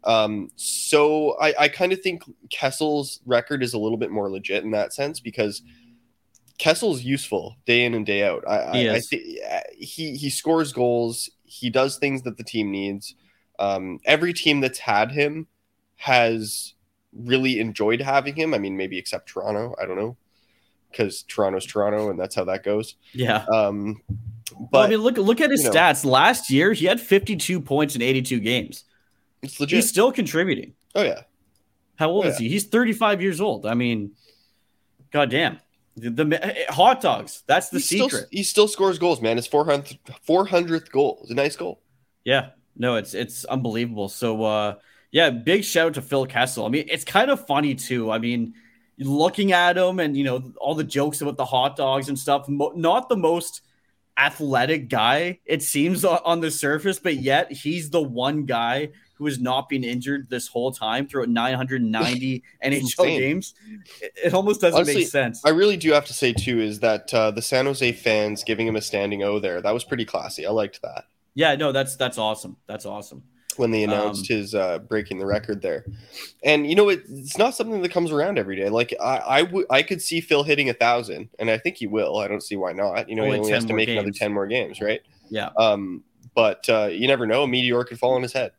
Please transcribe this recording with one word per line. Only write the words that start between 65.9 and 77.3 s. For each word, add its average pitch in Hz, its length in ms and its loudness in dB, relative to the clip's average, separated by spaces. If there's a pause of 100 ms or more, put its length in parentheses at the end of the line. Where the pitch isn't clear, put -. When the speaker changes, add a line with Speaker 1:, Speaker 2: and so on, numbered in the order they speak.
Speaker 1:
have 147 140 4
to - 80 -12
say, 123 180 2
too, 113 280 0
is 104 200 -2
that, 110 320 0
uh, 110 200 4
the 110 100 -6
San 131 240 0
Jose 131 260 0
fans 107 520 0
giving 113 220 -2
him 110 100 0
a 107 40 0
standing 101 420 -2
O 101 160 0
there, 92 220 -4
that 104 140 0
was 120 100 -4
pretty 120 220 -4
classy. - 400 -8
I 98 40 -2
liked 107 320 -2
that. - 220 -12 (300)
Speaker 2:
Yeah, 147 200 2
no, 143 160 0
that's, 135 240 -2
that's 127 240 -4
awesome. 107 380 -4 (100)
That's 107 180 -12
awesome. 101 380 -14 (340)
Speaker 1:
When 120 140 0
they 110 140 2
announced 104 480 -2
Speaker 2:
Um, 113 40 0
Speaker 1:
his, 104 160 -6
uh, 92 280 -2
breaking 98 400 -6
the 98 60 -6
record 104 360 -4
there. 82 240 -4 (560)
And, 147 260 4
you 160 60 0
know, 202 140 6
it, 185 200 0
it's 139 300 -12